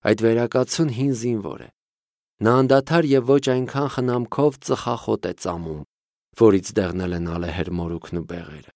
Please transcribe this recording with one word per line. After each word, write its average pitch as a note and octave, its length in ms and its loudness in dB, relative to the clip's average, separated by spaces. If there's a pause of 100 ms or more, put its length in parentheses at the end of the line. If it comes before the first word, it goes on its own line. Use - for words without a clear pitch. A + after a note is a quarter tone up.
Այդ A2 200 2
վերակացուն A#2+ 640 0
հին C3 220 -2
զինվոր A2+ 480 -4
է։ A#1+ 80 -18 (720)
Նա A2 140 4
անդադար C3+ 500 4
և C3+ 220 4
ոչ C3+ 200 4
այնքան B2+ 440 -2
խնամքով B2+ 640 0
ծխախոտ A#2 720 -4
է F2+ 60 -6
ծամում, E2 480 -6 (560)
որից G2 320 6
դեղնել F2+ 420 -2
են E2+ 160 -4
ալեհեր E2+ 420 -4
մորուքն E2+ 500 -6
ու D#2+ 40 -12
բեղերը։ E2 520 -14